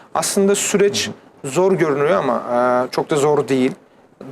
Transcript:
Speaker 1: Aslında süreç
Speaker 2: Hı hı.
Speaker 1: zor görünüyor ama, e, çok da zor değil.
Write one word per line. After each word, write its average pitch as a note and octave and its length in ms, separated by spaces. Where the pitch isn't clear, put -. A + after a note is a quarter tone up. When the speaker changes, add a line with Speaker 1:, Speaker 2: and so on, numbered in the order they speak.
Speaker 1:
Aslında G3 400
süreç G3+ 520
Speaker 2:
Hı - 60
hı. C3 40
Speaker 1:
zor F#3 200
görünüyor D3+ 380
ama, D3 320
e, B2 380
çok - 200
da D#3+ 60
zor C#3+ 320
değil. C3 240